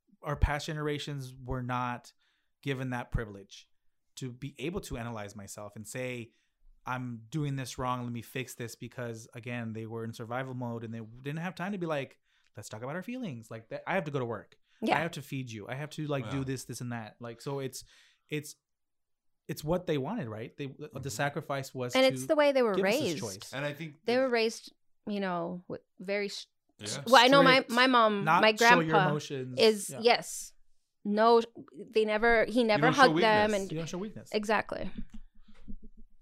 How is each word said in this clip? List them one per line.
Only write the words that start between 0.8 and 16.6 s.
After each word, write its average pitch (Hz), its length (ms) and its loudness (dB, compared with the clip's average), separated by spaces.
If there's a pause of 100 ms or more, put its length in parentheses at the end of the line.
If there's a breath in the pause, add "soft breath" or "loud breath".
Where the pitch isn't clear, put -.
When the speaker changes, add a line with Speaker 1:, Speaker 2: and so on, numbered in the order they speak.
Speaker 1:
were 127 160 -4
not 123 500 -4 (520)
given 131 260 -4
that 123 220 -6
privilege 101 560 -8 (500)
to 131 140 -8
be 127 280 -12
able 151 220 -6
to 135 160 -10
analyze 113 380 -8
myself 104 400 -14
and 107 120 -16
say, 127 440 -8 (540)
"I'm 123 440 -6
doing 147 280 -2
this 131 200 -8
wrong. 127 260 -2
Let 120 80 -6
me 117 120 -6
fix - 320 -8
this," 117 200 -10
because, 117 600 -10
again, 120 380 -8
they 110 120 -8
were 113 180 -8
in 113 100 -8
survival 127 420 -6
mode 117 280 -6
and 113 100 -10
they 113 80 -10 (200)
didn't 147 200 -8
have 180 120 -6
time 190 200 -6
to 208 40 -6
be 175 80 -4
like, 143 320 -4 (400)
"Let's - 120 -14
talk 110 120 -12
about 135 140 -6
our 180 80 -8
feelings." 196 480 -10
Like, 113 180 -14
that, 143 160 -10
I 147 80 -2
have 185 120 0
to 151 60 -8
go 139 80 0
to 123 60 -2
work. 110 300 -8 (260)
Speaker 2:
Yeah. 226 160 2
Speaker 1:
I 147 40 0
have 170 100 -4
to 151 100 -10
feed 131 300 -8
you. 110 180 -12
I 127 60 -6
have 143 160 -10
to, 151 160 -8
like, 139 180 -2
Speaker 3:
Yeah. 104 60 -8
Speaker 1:
do 139 120 -4
this, 131 220 -6